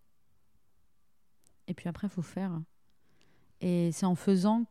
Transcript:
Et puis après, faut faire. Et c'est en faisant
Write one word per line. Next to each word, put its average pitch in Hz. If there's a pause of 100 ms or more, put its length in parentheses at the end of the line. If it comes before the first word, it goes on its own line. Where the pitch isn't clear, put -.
(1700)
Et 190
puis -
après, 175
faut 185
faire. 175 (1000)
Et 175
c'est 190
en 180
faisant 202